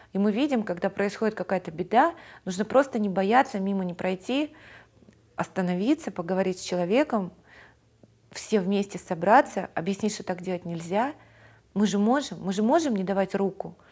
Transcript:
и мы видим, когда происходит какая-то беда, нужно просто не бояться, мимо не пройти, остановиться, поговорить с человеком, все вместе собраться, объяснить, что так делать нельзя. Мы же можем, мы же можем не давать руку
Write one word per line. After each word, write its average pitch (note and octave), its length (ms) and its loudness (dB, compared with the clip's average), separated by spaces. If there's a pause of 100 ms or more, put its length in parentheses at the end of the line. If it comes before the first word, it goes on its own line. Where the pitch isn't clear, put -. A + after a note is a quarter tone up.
(140)
и F#3+ 60 0
мы G#3 120 4
видим, B3 320 0
когда F#3 260 -2
происходит G#3 460 -2
какая-то F3+ 360 -4
беда, G#3+ 420 2 (320)
нужно F#3 180 -2
просто C4 360 2
не G#3 100 0
бояться, G3+ 500 2
мимо G3 240 0
не F3+ 120 -4
пройти, A#3+ 580 -2 (840)
остановиться, F#3+ 760 -2
поговорить F#3 480 -2
с - 40 -12
человеком, F#3+ 680 0 (1000)
все - 280 0
вместе G3 400 -2
собраться, F#3+ 760 2
объяснить, G3 400 -2
что - 100 -10
так F3+ 180 -6
делать F3+ 240 -6
нельзя. F3 480 -2 (600)
Мы G#3 140 4
же F#3+ 100 0
можем, A3+ 440 0
мы F#3+ 120 -4
же G#3 100 0
можем C#4 320 4
не F#3+ 80 0
давать F#3+ 320 0
руку F#3+ 400 -4 (160)